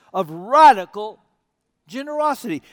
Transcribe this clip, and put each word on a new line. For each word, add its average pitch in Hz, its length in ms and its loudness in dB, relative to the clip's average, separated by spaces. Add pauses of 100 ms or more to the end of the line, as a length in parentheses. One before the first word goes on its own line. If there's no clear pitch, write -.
(120)
of 180 180 -4
radical 214 920 2 (640)
generosity. 277 760 -6 (100)